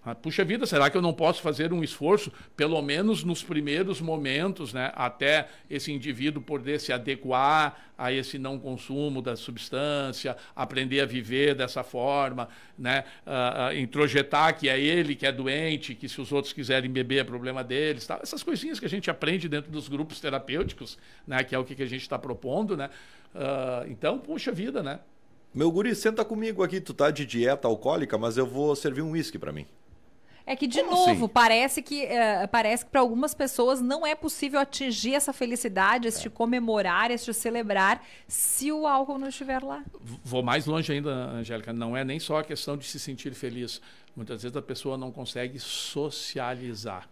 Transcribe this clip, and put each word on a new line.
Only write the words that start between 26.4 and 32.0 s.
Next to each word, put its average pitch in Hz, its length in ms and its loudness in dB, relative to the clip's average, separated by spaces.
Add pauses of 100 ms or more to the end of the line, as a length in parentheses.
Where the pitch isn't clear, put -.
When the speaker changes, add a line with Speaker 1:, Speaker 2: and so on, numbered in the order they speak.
Speaker 2:
aqui, 180 180 -2
tu - 100 -12
tá 147 200 4
de 147 120 -4
dieta 120 440 2
alcoólica, 131 500 2
mas 113 180 0
eu 127 120 4
vou 143 280 2
servir 143 280 -2
um 156 80 -4
uísque 160 260 -4
pra 76 140 -6
mim. 76 160 -8 (760)
Speaker 3:
É 269 120 -6
que, 285 100 -2
de 240 160 0
Speaker 2:
Como 349 140 2
Speaker 3:
novo, 349 300 8
Speaker 2:
assim? 196 80 -4
Speaker 3:
parece 240 500 6
que, 285 200 -4